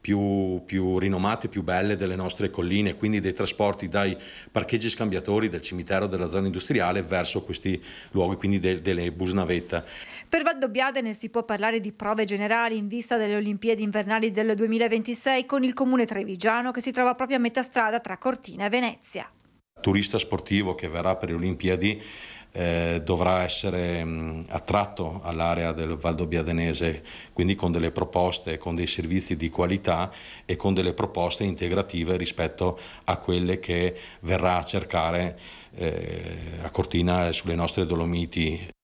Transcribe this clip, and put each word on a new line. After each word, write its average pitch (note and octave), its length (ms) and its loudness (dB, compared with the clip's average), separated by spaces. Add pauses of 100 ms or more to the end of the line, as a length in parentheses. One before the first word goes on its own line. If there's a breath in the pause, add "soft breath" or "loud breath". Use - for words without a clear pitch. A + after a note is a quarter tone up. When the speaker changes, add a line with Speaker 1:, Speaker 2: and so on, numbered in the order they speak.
Speaker 1:
più, G2 640 2
più F#2 320 2
rinomate, G2 500 0
più G2 140 -4
belle F#2 340 2
delle F#2 200 -2
nostre F#2 340 -2
colline, F#2 460 0
quindi G#2+ 240 2
dei F#2 120 0
trasporti G2+ 560 0
dai G2 260 2 (360 loud breath)
parcheggi A2 400 0
scambiatori G#2 580 0
del E2 140 -4
cimitero F#2+ 460 -2
della F2+ 200 -2
zona F#2+ 180 0
industriale F#2 560 2
verso F2+ 400 0
questi F#2 380 -2 (300 loud breath)
luoghi, F#2 260 2
quindi G2 220 2
del, F2+ 240 2
delle F2 300 0
bus F2+ 200 -2
navetta. F2 500 0 (460 loud breath)
Speaker 2:
Per E4 140 2
Valdobbiadene C4 720 0
si A3 160 -8
può A#3 140 0
parlare A3 360 0
di G3+ 120 -6
prove G#3+ 320 0
generali A3 520 2
in G#3 120 -2
vista A#3 280 -2
delle G#3 200 2
Olimpiadi G#3 480 0
invernali G#3+ 480 2
del G#3+ 240 2
duemilaventisei, A3+ 920 2
con C4+ 160 2
il B3+ 100 2
comune B3+ 320 4
trevigiano G#3+ 680 0
che B3 80 -2
si C4 100 -2
trova B3 240 4
proprio C4 240 0
a - 20 4
metà A#3+ 220 2
strada A#3 380 0
tra F#3+ 180 -10
Cortina A#3 480 -2
e - 20 0
Venezia. A#3 600 -2 (500)
Speaker 1:
Turista G2+ 380 4
sportivo G2 560 0
che E2+ 140 -6
verrà F2 260 0
per D#2+ 160 -4
le E2 60 0
Olimpiadi, F#2 680 0 (500 loud breath)
eh, E2+ 500 0
dovrà F2+ 400 2
essere, F2 640 -2
mm, D#2+ 440 -4
attratto F#2+ 720 -2
all'area E2+ 500 0
del D#2+ 240 -4
Valdobbiadenese, E2 1080 0 (300 loud breath)
quindi F#2 220 2
con F2+ 180 2
delle E2 180 2
proposte, F2+ 680 0
con E2+ 160 -4
dei E2+ 120 0
servizi F2 500 -2
di D#2+ 120 -2
qualità F2+ 640 0 (320 loud breath)
e F2+ 120 -2
con G2 180 2
delle F2+ 180 2
proposte F2+ 520 -2
integrative F2+ 720 0
rispetto F2 600 -2 (260 loud breath)
a F2+ 120 2
quelle F2+ 420 0
che F2+ 380 0 (240 loud breath)
verrà F2+ 360 2
a F2 80 0
cercare, F2 760 0 (360 loud breath)
eh, E2 880 -6
a D#2 80 -6
Cortina F2 580 2
e E2 40 0
sulle E2+ 220 -2
nostre E2+ 320 0
Dolomiti. E2+ 840 -2 (160)